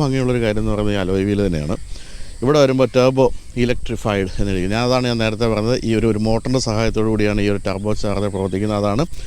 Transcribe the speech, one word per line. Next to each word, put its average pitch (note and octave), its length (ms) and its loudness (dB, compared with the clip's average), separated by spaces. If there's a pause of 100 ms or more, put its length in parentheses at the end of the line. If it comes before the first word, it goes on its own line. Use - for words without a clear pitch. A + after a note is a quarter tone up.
ഭംഗിയുള്ളൊരു B2+ 420 0
കാര്യം G#2+ 180 0
എന്ന് G#2+ 100 0
പറയുന്നത് G#2 240 2
ഈ - 60 0
അലോയ് F#2+ 260 2
വീൽ G2+ 160 2
തന്നെയാണ്. D#2+ 300 -2 (640)
ഇവിടെ C#3+ 200 4
വരുമ്പോൾ C3 340 4
ടർബോ C3 280 4 (380)
ഇലക്ട്രിഫൈഡ് A2 640 -2 (120)
എന്നെഴുതി. F#2+ 340 0
ഞാൻ, A#2 140 0
അതാണ് B2+ 220 2
ഞാൻ A#2 140 -2
നേരത്തെ A2 300 0
പറഞ്ഞത്, A2 240 0 (100)
ഈ - 20 0 (100)
ഒരു, A2+ 120 0
ഒരു G#2 140 -2
മോട്ടറിൻ്റെ A#2+ 420 0
സഹായത്തോടു A2 460 0
കൂടിയാണ് G#2 320 0
ഈ - 80 2
ഒരു G2 120 -4
ടർബോ G2+ 360 -2
ചാർജർ G2+ 340 -2
പ്രവർത്തിക്കുന്നത്. G2 460 -2
അതാണ് G#2 220 0 (220)